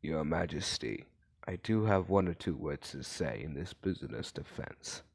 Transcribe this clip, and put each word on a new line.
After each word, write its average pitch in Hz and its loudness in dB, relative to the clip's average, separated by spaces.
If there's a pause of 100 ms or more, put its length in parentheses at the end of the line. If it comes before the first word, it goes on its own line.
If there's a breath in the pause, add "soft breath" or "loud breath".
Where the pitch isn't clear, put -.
Your 78 0
Majesty, 78 -2 (420)
I 95 -4
do 110 2
have 95 6
one 95 8
or 87 2
two 82 -2
words 73 -4
to 67 -10
say 62 -4
in 76 -6
this 71 -6
business - -4
defense. - -10 (120)